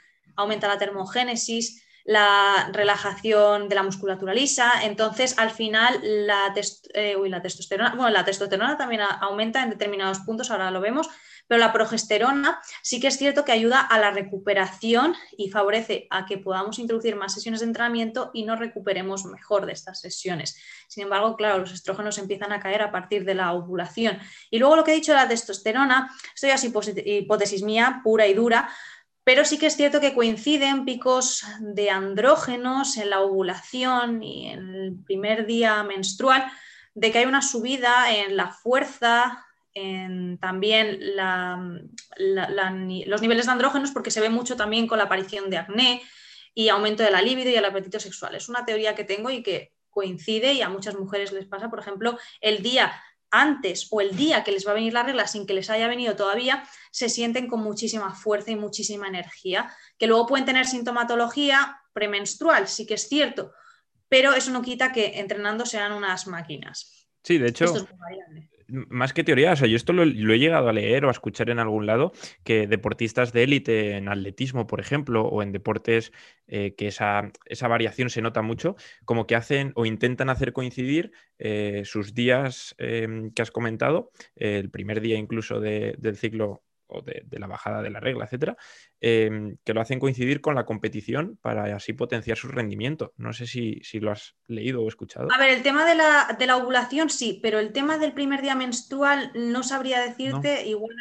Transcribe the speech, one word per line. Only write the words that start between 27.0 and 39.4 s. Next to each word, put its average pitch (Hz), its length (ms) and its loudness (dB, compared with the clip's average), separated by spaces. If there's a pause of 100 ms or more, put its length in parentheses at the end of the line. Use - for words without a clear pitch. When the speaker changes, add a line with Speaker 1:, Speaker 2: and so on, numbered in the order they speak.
Speaker 1:
hipótesis 202 560 0
mía, 226 420 2
pura 220 240 6
y 196 60 6
dura, 233 360 4 (600)
pero 277 160 8
sí 294 140 -2
que 311 80 4
es 302 80 2
cierto 285 260 4
que 277 140 2
coinciden 269 720 2
picos 254 600 0 (140)
de 208 320 0
andrógenos 247 1080 2
en 202 140 -2
la 196 80 2
ovulación 226 1040 0
y - 260 -10
en 185 240 -12
el 190 300 -8
primer 208 420 0
día 220 380 2
menstrual, 220 680 2 (440)
de 214 160 2
que 233 80 4
hay 247 60 6
una 262 180 2
subida 247 680 2
en 202 240 0
la 185 120 0
fuerza, 240 960 0 (300)